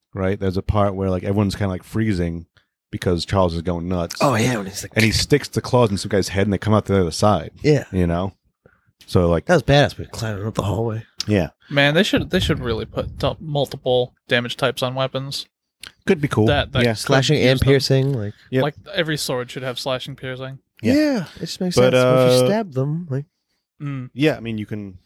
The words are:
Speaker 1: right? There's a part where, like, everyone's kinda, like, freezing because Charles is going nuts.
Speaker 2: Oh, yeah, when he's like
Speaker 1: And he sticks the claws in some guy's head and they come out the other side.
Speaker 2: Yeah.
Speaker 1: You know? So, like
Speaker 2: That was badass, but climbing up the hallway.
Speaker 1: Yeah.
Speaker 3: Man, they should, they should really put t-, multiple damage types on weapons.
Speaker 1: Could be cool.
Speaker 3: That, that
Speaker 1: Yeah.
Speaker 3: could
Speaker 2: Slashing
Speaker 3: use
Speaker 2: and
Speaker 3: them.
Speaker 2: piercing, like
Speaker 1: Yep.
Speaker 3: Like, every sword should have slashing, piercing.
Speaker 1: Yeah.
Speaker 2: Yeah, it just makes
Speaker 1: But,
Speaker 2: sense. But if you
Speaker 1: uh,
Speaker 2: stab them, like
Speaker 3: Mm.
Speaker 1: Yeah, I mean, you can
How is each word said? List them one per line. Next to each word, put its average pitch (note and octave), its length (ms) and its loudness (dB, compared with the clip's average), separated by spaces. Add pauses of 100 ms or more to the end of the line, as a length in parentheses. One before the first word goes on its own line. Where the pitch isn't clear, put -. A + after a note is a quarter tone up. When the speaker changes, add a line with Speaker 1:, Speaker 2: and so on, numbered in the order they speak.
(140)
Speaker 1:
right? G2 260 -2
There's F#2+ 160 0
a F#2+ 60 -2
part G2+ 320 0
where, F#2+ 160 -2
like, F#2 120 0
everyone's G2+ 320 0
kinda, G2+ 160 -2
like, F#2 140 -6
freezing F2 600 -2 (440)
because F#2 360 -2
Charles F#2 280 2
is E2+ 80 -4
going E2+ 260 -4
nuts. F2 340 -4
Speaker 2:
Oh, C#3 140 4
yeah, B2 200 0
when G2+ 100 -6
he's F#2+ 160 -12
like - 120 -14
Speaker 1:
And A2 100 2
he A2 80 2
sticks - 360 0
the - 120 -4
claws A#2+ 300 2
in G2 80 -2
some G#2 100 -8
guy's G2 200 0
head G2 180 0
and G#2 60 0
they F#2 60 2
come G#2 140 -2
out G#2 140 2
the G2 140 2
other F2 100 0
side. G2 400 0 (120)
Speaker 2:
Yeah. C#3 300 4
Speaker 1:
You F#2 140 2
know? E2+ 260 -2 (760)
So, F2+ 220 4
like E2+ 180 2
Speaker 2:
That F3+ 80 4
was D3+ 80 4
badass, C#3 340 4
but - 160 -12
climbing G#2+ 340 -6
up G#2+ 80 -6
the - 80 -2
hallway. G#2+ 420 -4 (220)
Speaker 1:
Yeah. G2 240 2 (180)
Speaker 3:
Man, C#3+ 260 2
they F3 100 4
should, - 260 -2
they F#3 100 0
should E3 200 0
really A2+ 260 -4
put - 340 -8
t-, B2+ 200 -2
multiple C3 720 -2 (140)
damage A#2+ 280 -2
types B2 260 -2
on B2+ 120 -2
weapons. C3+ 520 -6 (600)
Speaker 1:
Could F#3 140 2
be D3 80 0
cool. G#2+ 180 2
Speaker 3:
That, C#3+ 260 0
that B2 120 2
Speaker 1:
Yeah. A#2+ 80 2
Speaker 3:
could A2 80 -6
Speaker 2:
Slashing C3+ 380 2
Speaker 3:
use A2+ 120 4
Speaker 2:
and C3 100 2
Speaker 3:
them. B2+ 60 0
Speaker 2:
piercing, C3+ 480 4
like G#2 200 -6 (160)
Speaker 1:
Yep. C3 120 0
Speaker 3:
Like, D3 120 -2 (200)
every D#3+ 240 -2
sword B2 320 -6
should C3+ 120 -12
have B2+ 160 -8
slashing, C3 380 -6
piercing. C3 440 -12 (220)
Speaker 1:
Yeah. A#3 120 2
Speaker 2:
Yeah, C#4+ 320 0 (100)
it - 40 -16
just - 200 -10
makes F3+ 160 -2
Speaker 1:
But, B2+ 160 4
Speaker 2:
sense. B2+ 120 4
But B2+ 220 4
if B2+ 140 6
you B2+ 40 4
Speaker 1:
uh, - 40 2
Speaker 2:
stab G#3 240 0
them, D3 380 -4
like C3+ 140 -4 (580)
Speaker 3:
Mm. C3+ 320 -8
Speaker 1:
Yeah, C3+ 240 2
I - 20 -14
mean, A2+ 160 -6
you G#2+ 80 -6
can G2+ 420 -10